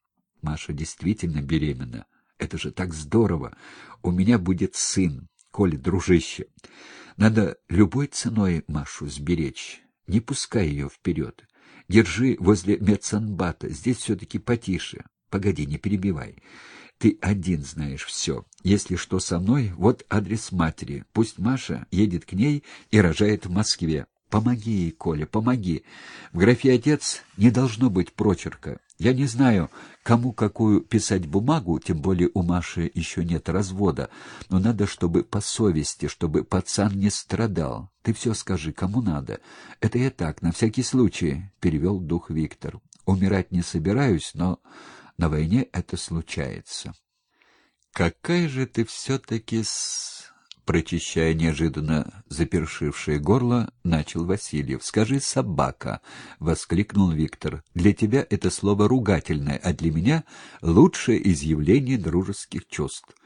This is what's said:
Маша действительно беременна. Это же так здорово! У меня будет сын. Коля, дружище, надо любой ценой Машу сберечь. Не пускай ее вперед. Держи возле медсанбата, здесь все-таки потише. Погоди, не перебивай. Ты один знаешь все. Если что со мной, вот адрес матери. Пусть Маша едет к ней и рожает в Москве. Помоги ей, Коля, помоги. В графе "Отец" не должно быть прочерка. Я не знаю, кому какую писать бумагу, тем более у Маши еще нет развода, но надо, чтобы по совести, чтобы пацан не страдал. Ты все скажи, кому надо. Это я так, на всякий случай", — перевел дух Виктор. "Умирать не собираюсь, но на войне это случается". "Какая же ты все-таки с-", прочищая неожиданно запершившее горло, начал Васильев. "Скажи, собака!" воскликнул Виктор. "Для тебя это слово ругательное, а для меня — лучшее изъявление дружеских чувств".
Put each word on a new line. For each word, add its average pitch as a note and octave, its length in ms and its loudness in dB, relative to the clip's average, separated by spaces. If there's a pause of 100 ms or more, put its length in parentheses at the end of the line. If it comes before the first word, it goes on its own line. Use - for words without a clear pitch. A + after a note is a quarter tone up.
(420)
Маша D#2 320 -6
действительно D#2+ 680 -4
беременна. C#2 640 -4 (320)
Это - 200 -8
же - 140 -8
так F2+ 220 -6
здорово! D#2 640 0 (460)
У F2+ 100 -2
меня F#2+ 280 4
будет F#2 360 -2
сын. D#2+ 520 -2 (240)
Коля, F2 260 0
дружище, F2 720 2 (680)
надо G#2+ 400 4 (120)
любой G#2 380 4
ценой F#2+ 600 0
Машу D2+ 400 -8
сберечь. D2 760 -4 (260)
Не G#2 120 2
пускай - 480 -2
ее C#2+ 220 -4
вперед. - 560 -6 (420)
Держи A2 520 4
возле F#2 380 4
медсанбата, G#2 920 -2
здесь A2+ 280 -4
все-таки - 420 -6
потише. - 640 -4 (240)
Погоди, F#2+ 360 -2
не D2 120 -6
перебивай. F#2+ 640 -4 (560)
Ты - 240 4
один F2+ 420 0
знаешь C#2+ 420 -8
все. - 400 -6 (180)
Если F#2+ 320 2
что F#2 240 -4
со F2 200 -2
мной, G#2+ 360 0
вот G#2+ 340 2
адрес G#2 420 -2
матери. D#2 520 -4 (100)
Пусть A2 240 -2
Маша F#2+ 540 -2
едет F2 340 2
к - 80 -12
ней C#3+ 300 2 (280)
и G#2+ 80 6
рожает G2+ 460 4
в F2+ 60 -6
Москве. D#2+ 560 0 (220)
Помоги A2 420 0
ей, F2 200 0
Коля, D2+ 340 -4
помоги. A2 580 0 (480)
В E2+ 60 -8
графе A#2+ 360 6
"Отец" D3 480 0 (140)
не A2+ 160 8
должно B2 380 2
быть F2+ 240 0
прочерка. - 640 -2 (180)
Я A#2 160 4
не C3+ 120 2
знаю, A2+ 440 4 (340)
кому A#2+ 280 2
какую G#2+ 480 2
писать G2 460 0
бумагу, G2 540 0
тем D#2+ 220 -2
более F2 320 2
у F#2+ 80 0
Маши E2+ 520 -2
еще E2+ 300 -6
нет E2 260 -2
развода, F#2 600 -2 (380)
но F#2 120 2
надо, G#2 280 2
чтобы F2 360 0
по G#2 180 -4
совести, D#2 640 -2
чтобы E2 380 -2
пацан G2 520 -2
не G2+ 120 2
страдал. F2 800 -4 (120)
Ты A2+ 100 0
все A2+ 200 -2
скажи, D#2+ 380 -4
кому G2+ 300 -2
надо. C#2 400 -4 (400)
Это A2 160 0
я B2+ 140 2
так, D#2 300 -4
на E2 120 2
всякий A2+ 300 0
случай", — F#2 640 0 (140)
перевел F2+ 400 0
дух E2+ 300 -4
Виктор. D2+ 500 -6 (260)
"Умирать F#2+ 460 2
не F2 120 0
собираюсь, C#3+ 680 0
но E3+ 280 -2 (560)
на E2 100 2
войне D#2+ 360 2 (100)
это F2 240 -4
случается". - 960 -8 (1000)
"Какая E3+ 560 0
же C3 180 -2
ты A#2 200 -2
все-таки A2+ 800 -4
с-", - 680 -10 (340)
прочищая D#2+ 680 0
неожиданно D#2 960 -2
запершившее D2+ 920 -2
горло, A#2+ 540 2 (100)
начал E2+ 420 -2
Васильев. D2 600 -4
"Скажи, A2+ 340 0
собака!" C#2+ 800 -4 (400)
воскликнул F2 720 2
Виктор. D#2 520 -4 (100)
"Для F#2+ 200 4
тебя A2+ 360 2
это F#2+ 200 0
слово G2+ 380 2
ругательное, E2 760 0
а F2 120 -2
для D#2+ 180 -2
меня — A#2 320 0 (380)
лучшее G#2+ 720 4
изъявление D#2+ 640 2
дружеских F#2 680 -4
чувств". - 420 -8 (160)